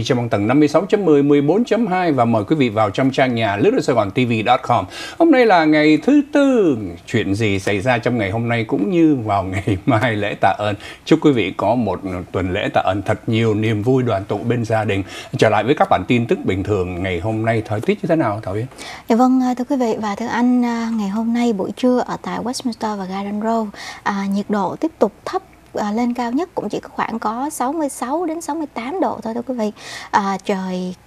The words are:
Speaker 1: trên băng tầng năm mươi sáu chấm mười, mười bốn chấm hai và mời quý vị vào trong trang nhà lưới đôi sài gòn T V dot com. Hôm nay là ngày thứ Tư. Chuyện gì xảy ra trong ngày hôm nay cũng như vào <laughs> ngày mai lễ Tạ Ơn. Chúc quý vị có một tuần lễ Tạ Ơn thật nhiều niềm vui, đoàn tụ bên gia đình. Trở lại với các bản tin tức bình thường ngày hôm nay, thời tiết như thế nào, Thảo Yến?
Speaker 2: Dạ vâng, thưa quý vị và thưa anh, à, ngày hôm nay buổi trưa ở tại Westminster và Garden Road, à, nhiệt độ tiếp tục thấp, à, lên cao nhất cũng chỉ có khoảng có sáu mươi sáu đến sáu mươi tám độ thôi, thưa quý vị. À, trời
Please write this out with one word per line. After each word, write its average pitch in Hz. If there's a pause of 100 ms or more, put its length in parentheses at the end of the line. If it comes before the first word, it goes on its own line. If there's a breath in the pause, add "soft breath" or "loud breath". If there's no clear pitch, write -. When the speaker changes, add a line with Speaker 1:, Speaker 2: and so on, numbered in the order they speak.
Speaker 1:
trên 123
băng 120
tầng 104
năm 127
mươi 151
sáu 160
chấm 208
mười, 147
mười 143
bốn 175
chấm 226
hai 180
và 127
mời 117
quý 156
vị 131
vào 107
trong 131
trang 131
nhà 110
lưới 151
đôi 262
sài 139
gòn 104
T -
V 123 (140)
dot 123
com. 110 (340 loud breath)
Hôm 339
nay 254
là 180
ngày 151
thứ 285 (100)
Tư. 247 (280)
Chuyện 98
gì 104
xảy 101
ra 120
trong 123
ngày 98
hôm 117
nay 117
cũng 185
như 160
vào 101
<laughs> 92
ngày 92
mai 117
lễ 101
Tạ 98
Ơn. 104 (280 loud breath)
Chúc 160
quý 156
vị 92
có 104
một 110 (320)
tuần 92
lễ 104
Tạ -
Ơn 95
thật 101
nhiều 113
niềm 107
vui, 127
đoàn 101
tụ 107
bên 120
gia 110
đình. 98 (360 loud breath)
Trở 117
lại 104
với 131
các 196
bản 92
tin 117
tức 180
bình 95
thường 90
ngày 92
hôm 110
nay, 113
thời 104
tiết 196
như -
thế 165
nào, 110
Thảo 95
Yến? 110 (420 loud breath)
Speaker 2:
Dạ 233
vâng, 254 (180)
thưa 254
quý 285
vị 240
và 208
thưa 226
anh, 240
à, 233
ngày 208
hôm 226
nay 240
buổi 190
trưa 247
ở 175
tại 180
Westminster 220
và 196
Garden 202
Road, 226 (340 loud breath)
à, 196
nhiệt 202
độ 196
tiếp 330
tục 208 (120)
thấp, 370 (320)
à, 214
lên 240
cao 240
nhất 330
cũng 214
chỉ -
có -
khoảng -
có 240
sáu 262
mươi 311
sáu 285
đến 320
sáu 302
mươi 320
tám 269
độ 240
thôi, 226
thưa 233
quý 254
vị. 214 (380 loud breath)
À, 196
trời 185 (120)